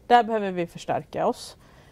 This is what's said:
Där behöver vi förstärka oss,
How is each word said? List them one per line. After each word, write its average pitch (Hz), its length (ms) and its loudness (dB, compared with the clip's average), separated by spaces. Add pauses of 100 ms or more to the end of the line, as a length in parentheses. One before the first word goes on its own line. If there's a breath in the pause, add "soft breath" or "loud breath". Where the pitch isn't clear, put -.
Där 240 180 6
behöver 208 260 -2
vi 180 160 -4
förstärka 160 600 -4
oss, - 300 -6 (360 soft breath)